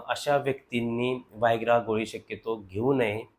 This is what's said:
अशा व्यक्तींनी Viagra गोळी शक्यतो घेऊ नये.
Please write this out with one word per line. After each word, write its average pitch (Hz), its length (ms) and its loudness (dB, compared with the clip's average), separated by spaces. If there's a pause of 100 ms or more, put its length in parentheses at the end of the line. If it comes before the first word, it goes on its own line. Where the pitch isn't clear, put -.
अशा 143 300 0
व्यक्तींनी 123 800 -2 (220)
Viagra 117 440 4
गोळी 110 200 0
शक्यतो 110 640 -8
घेऊ 117 220 2
नये. 110 280 0 (180)